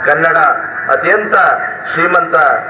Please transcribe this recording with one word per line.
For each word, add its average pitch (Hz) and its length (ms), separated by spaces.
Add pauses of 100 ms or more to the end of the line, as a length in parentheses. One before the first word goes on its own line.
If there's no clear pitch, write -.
ಕನ್ನಡ 160 320 (540)
ಅತ್ಯಂತ - 440 (580)
ಶ್ರೀಮಂತ 170 420 (340)